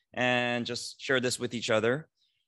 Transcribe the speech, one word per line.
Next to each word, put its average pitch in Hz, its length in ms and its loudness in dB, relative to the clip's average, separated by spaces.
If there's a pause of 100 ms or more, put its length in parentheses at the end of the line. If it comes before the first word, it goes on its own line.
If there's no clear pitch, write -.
(140)
and 123 520 0
just - 340 -8
share 131 200 2
this 123 200 0
with 120 140 -4
each 117 160 -4
other. 117 380 2 (400)